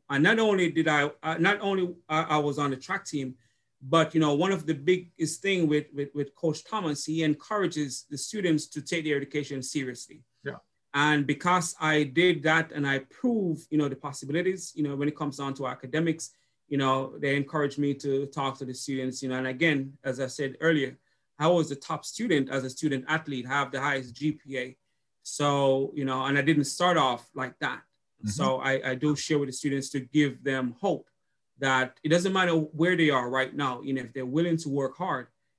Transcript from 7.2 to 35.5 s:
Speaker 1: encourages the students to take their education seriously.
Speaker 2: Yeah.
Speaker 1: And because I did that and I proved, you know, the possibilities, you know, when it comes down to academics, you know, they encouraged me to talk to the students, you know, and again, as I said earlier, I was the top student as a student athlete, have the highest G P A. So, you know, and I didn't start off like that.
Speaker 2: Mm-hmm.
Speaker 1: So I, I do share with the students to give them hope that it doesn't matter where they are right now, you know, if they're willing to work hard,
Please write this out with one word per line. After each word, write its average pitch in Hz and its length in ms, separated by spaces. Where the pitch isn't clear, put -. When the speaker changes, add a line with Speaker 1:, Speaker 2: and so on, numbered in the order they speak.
Speaker 1:
encourages 151 880
the 147 60
students 170 520
to 151 120
take 160 240
their 147 140
education 139 440
seriously. 127 600
Speaker 2:
Yeah. 139 140
Speaker 1:
And 147 320
because 170 520
I 156 260
did 156 400
that 160 280
and 143 140
I 139 140
proved, 196 680
you 156 80
know, 147 140
the 135 40
possibilities, 160 800
you 151 80
know, 143 140
when 143 100
it 151 100
comes 143 200
down 139 180
to 135 120
academics, 156 640
you 139 100
know, 135 400
they 143 180
encouraged 143 420
me 143 160
to 139 320
talk 135 320
to 139 60
the 127 100
students, 131 480
you 135 60
know, 127 80
and 131 100
again, 139 460
as 131 160
I 131 80
said 131 340
earlier, 151 380
I 151 80
was 170 220
the 139 80
top - 280
student 160 460
as 135 140
a 131 60
student 135 360
athlete, 151 400
have 135 240
the 135 100
highest 131 360
G 151 160
P 135 260
A. 127 180
So, 139 720
you 143 100
know, 131 200
and 139 120
I 139 60
didn't 147 220
start 175 320
off 131 380
like 131 260
that. 127 220
Speaker 2:
Mm-hmm. 107 120
Speaker 1:
So 131 280
I, 135 320
I 131 60
do 151 180
share 147 240
with 139 100
the 131 40
students 135 380
to 139 100
give 131 420
them 131 380
hope 180 280
that 131 440
it 156 60
doesn't 175 240
matter 185 200
where 165 440
they 160 140
are 123 200
right 131 240
now, 131 280
you 135 120
know, 131 80
if 113 100
they're 131 140
willing 165 320
to 165 100
work 135 280
hard, 147 320